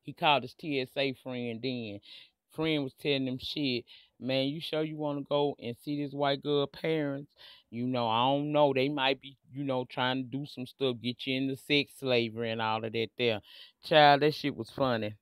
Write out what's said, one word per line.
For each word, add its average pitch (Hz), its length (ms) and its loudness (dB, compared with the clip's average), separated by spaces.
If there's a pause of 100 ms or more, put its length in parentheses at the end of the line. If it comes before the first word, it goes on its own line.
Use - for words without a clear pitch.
he 143 120 -14
called 147 300 4
his 127 120 -14
T 143 260 -4
S 127 160 -6
A 139 160 0
friend 120 480 -8
then. 117 380 -6 (500)
Friend 156 340 -2
was 131 120 -8
telling 139 320 0
him, 131 100 -4
"Shit, 131 480 -4 (340)
man, 135 280 0
you 156 120 -6
sure 156 240 -4
you 156 140 -6
wanna 147 240 -4
go 147 380 0
and 117 180 -8
see 147 260 -6
this 139 100 -6
white 143 280 0
girl 143 240 0
parents? 147 680 -4 (380)
You 117 160 -4
know, 123 240 0
I 117 160 4
don't 143 260 2
know. 147 220 6
They 131 160 2
might 139 320 0
be, 135 160 -20 (160)
you 139 100 -6
know, 127 220 -2
trying 131 380 -2
to 123 60 -8
do 139 180 -6
some 123 180 -10
stuff, 127 360 -2
get 120 260 -6
you 131 100 -2
into 135 200 -2
sex 143 420 0
slavery 117 500 0
and 113 140 -4
all 110 200 0
of 110 100 -6
that 113 220 -2
there." 113 260 2 (420)
Child, 147 400 8
that 151 100 4
shit - 220 -4
was - 160 -10
funny. 113 500 -2